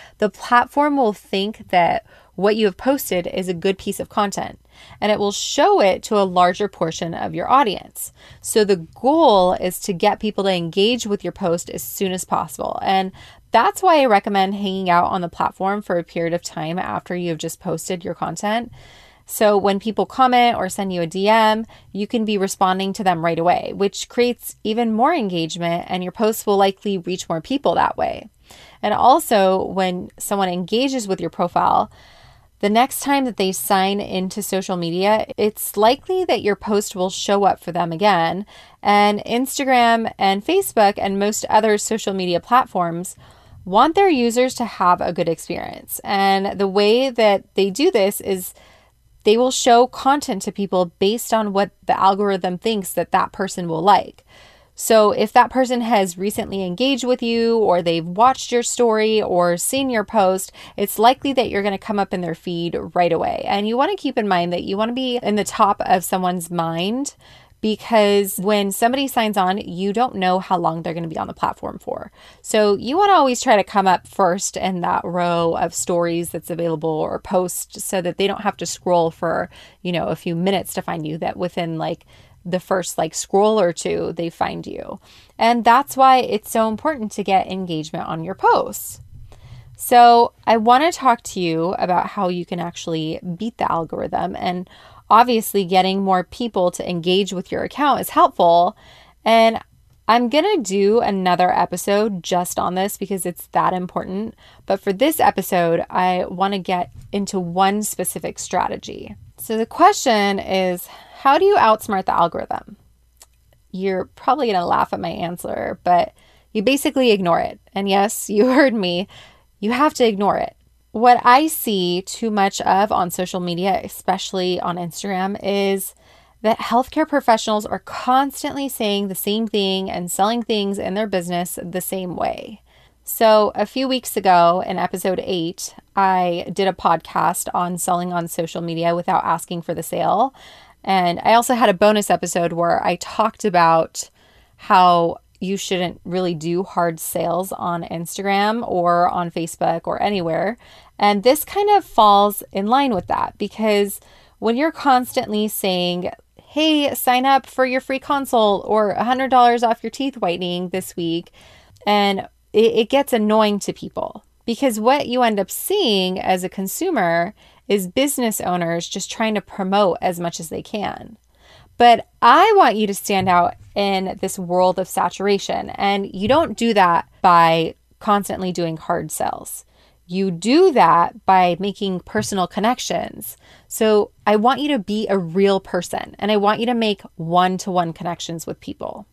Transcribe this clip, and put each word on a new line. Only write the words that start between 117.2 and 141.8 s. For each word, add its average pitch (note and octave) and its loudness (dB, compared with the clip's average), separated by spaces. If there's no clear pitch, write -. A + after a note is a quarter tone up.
it. - -6
And G3 -4
yes, G3 0
you G#3 2
<laughs> B3+ 2
heard C4 4
me, F3+ -2
you G#3 -2
have D4 0
to B3+ 2
ignore G#3 2
it. - -6
What A#3+ 6
I C#4 6
see F#3 -2
too - -6
much G3+ 0
of G3+ 2
on F3+ 0
social F#3 -6
media, F3 -2
especially F#3 -6
on F3 -6
Instagram, F#3 -6
is G3 -2
that A3 0
healthcare B3+ -2
professionals A3 0
are - -8
constantly C#4 -2
saying G3+ -4
the F#3+ -8
same G#3+ -4
thing F#3+ -2
and F3 -8
selling A3 0
things G3+ -4
in F#3 -6
their G#3+ -4
business F3+ -4
the - -8
same F#3 -8
way. - -8
So G#3+ 2
a G3+ -2
few C4 -4
weeks - -4
ago F3+ 4
in F#3+ -6
episode F3+ -4
eight, F3 -6
I F#3 2
did F#3+ -2
a F#3 0
podcast E3+ -2
on F3+ -2
selling F3+ -2
on E3+ -4
social E3+ -6
media E3+ -2
without F3 0
asking E3+ -4
for E3+ -6
the E3 -10
sale. F3 -2
And F3+ 0
I G#3+ 4
also A#3+ 4
had A#3 4
a G3+ 4
bonus G#3 2